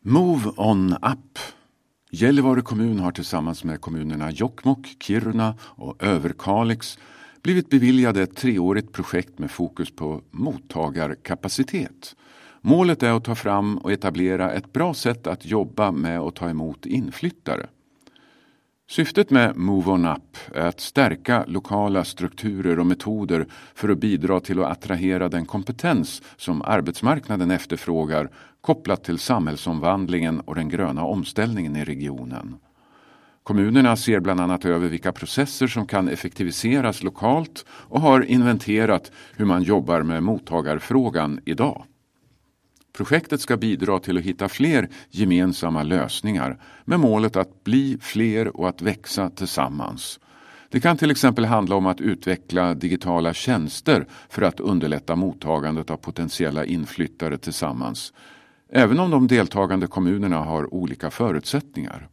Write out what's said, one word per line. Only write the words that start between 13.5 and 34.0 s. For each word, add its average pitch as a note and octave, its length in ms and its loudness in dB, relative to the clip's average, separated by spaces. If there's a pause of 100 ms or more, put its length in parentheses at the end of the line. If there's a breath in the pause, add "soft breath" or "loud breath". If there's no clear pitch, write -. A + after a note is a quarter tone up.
och - 140 -4
etablera F#2 600 0
ett - 220 -8
bra E3+ 200 0
sätt A#2+ 340 -2
att - 180 -6
jobba G2 460 0
med E2 300 -2
och D#2+ 140 -6
ta F2 140 -6
emot D#2+ 360 -6
inflyttare. - 840 -4 (1200 soft breath)
Syftet G3 380 0
med A#2+ 280 4
Move F#2+ 340 2
On F2+ 140 4
Up - 320 -4 (180)
är D#2+ 100 0
att E2+ 140 -2
stärka A#2+ 680 0
lokala G2 560 0
strukturer F#2 760 -2
och F2 60 4
metoder F2+ 640 0 (280 loud breath)
för G#2+ 140 -2
att G2 80 4
bidra F#2 420 0
till F#2 200 -4
att D#2 120 0
attrahera F2+ 580 -2
den E2+ 160 -4
kompetens A#2 760 -4 (160 loud breath)
som D#2 240 -4
arbetsmarknaden G2+ 880 0
efterfrågar D#2 800 -2 (320 loud breath)
kopplat - 420 0
till E2+ 160 -2
samhällsomvandlingen E2 1200 0
och - 160 -10
den D#2+ 140 -4
gröna E2 340 -2
omställningen G2 720 -4
i D2+ 100 -4
regionen. C#2 720 -10 (880 soft breath)
Kommunerna A2+ 520 4
ser A2 240 2